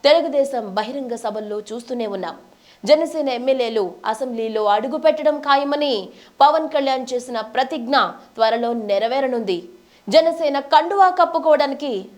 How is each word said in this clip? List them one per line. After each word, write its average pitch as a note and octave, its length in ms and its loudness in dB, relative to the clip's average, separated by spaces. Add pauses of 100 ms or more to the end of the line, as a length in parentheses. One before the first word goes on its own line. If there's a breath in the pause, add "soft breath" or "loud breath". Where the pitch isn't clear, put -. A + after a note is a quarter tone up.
తెలుగుదేశం C#4 720 2
బహిరంగ A#3+ 460 -6
సభల్లో G#3 360 -6 (120)
చూస్తూనే A#3+ 360 -8 (100)
ఉన్నాం. F3 200 -8 (480 soft breath)
జనసేన D4+ 440 2 (100)
ఎమ్మెల్యేలు A#3+ 460 0 (280)
అసెంబ్లీలో A3+ 500 -4 (140)
అడుగుపెట్టడం D4+ 680 0
ఖాయమని C#4+ 640 0 (340 loud breath)
పవన్ D4+ 320 4
కళ్యాణ్ C4+ 380 -2
చేసిన B3 280 -6 (140)
ప్రతిజ్ఞ C4 420 -2 (400 loud breath)
త్వరలో A#3 360 0 (180)
నెరవేరనుంది. A3+ 680 0 (500 soft breath)
జనసేన D#4+ 500 2 (140)
కండువా F4+ 460 6
కప్పుకోవడానికి D4 760 2 (260)